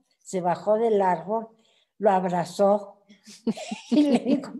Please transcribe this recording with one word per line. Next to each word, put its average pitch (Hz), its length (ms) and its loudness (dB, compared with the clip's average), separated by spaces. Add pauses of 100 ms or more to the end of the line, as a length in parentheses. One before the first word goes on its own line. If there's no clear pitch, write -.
(200)
se 185 220 -6
bajó 175 340 0
del 220 260 2
árbol, 190 460 -2 (520)
lo 202 100 4
abrazó 190 1000 0
<laughs> - 840 -10
y 294 180 4
le 247 100 2
dijo, - 400 -2